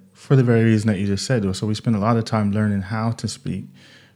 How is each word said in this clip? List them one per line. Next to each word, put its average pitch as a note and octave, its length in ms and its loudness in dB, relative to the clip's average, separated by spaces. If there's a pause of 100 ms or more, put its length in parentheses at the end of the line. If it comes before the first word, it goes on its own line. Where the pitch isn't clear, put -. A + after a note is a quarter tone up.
(140)
for - 220 0
the C3 80 6
very A#2 200 4
reason A2 240 4
that G2+ 120 0
you G2+ 80 -2
just G2+ 180 -2
said. G2 300 -2
So - 100 -8
we G#2+ 80 -2
spend A2+ 220 -2
a G2+ 40 0
lot A2+ 180 2
of A2+ 80 -2
time G#2+ 260 -2
learning G#2 300 0
how A2 300 -4
to A#2 160 -6
speak, F#2+ 380 -8 (500)